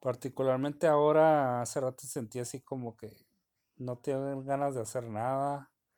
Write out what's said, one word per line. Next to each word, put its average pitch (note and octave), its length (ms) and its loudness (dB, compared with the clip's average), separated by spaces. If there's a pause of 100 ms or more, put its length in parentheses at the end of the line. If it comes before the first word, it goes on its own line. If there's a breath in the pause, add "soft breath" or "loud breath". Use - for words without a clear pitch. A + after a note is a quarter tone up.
Particularmente C3 840 -2
ahora, D3+ 720 6
hace A#2+ 180 -4
rato B2+ 260 -4
sentí B2+ 340 -8
así B2 200 -6
como B2 380 -10
que - 180 -16 (600)
no B2 200 -8
tengo C3+ 460 -4
ganas C#3 320 -2
de B2 60 -4
hacer A#2 240 -6
nada. C3+ 680 -4 (260)